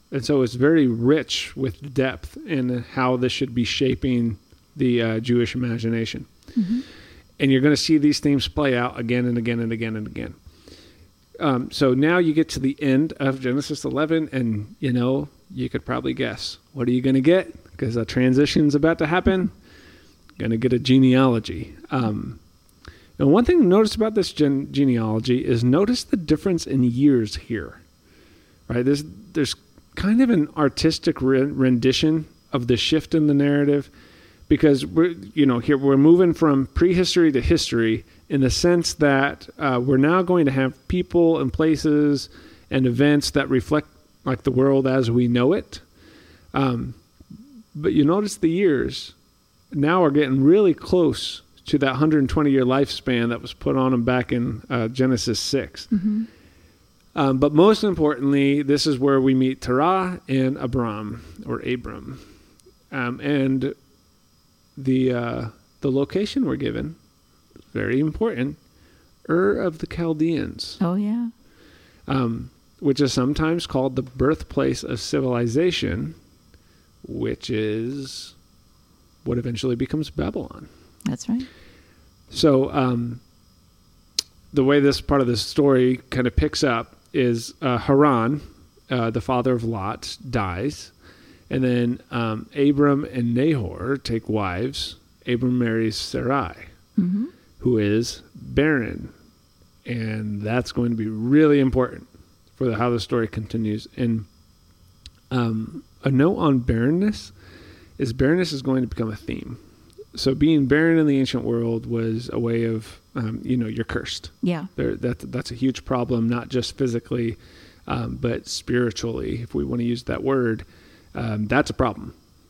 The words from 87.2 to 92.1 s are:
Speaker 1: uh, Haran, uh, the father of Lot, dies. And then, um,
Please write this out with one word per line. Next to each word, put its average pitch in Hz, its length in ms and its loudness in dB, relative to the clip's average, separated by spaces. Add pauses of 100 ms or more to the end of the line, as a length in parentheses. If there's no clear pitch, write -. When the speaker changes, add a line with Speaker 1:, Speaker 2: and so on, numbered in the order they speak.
Speaker 1:
uh, 123 160 0
Haran, 139 640 2 (480)
uh, 120 200 -2
the 113 120 -2
father 127 320 0
of 117 100 -2
Lot, 110 540 -6 (120)
dies. 107 600 -6 (580)
And 131 140 -2
then, 120 360 0 (100)
um, 113 460 -6